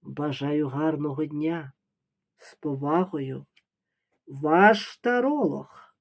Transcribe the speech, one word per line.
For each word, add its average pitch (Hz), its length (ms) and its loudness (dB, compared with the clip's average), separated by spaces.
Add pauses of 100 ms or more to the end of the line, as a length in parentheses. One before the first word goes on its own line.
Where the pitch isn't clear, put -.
Бажаю 143 640 -4
гарного 147 560 -2
дня. 151 480 -4 (640)
З - 160 -20
повагою, 143 920 -4 (800)
ваш 170 720 4
таролог 247 1040 -2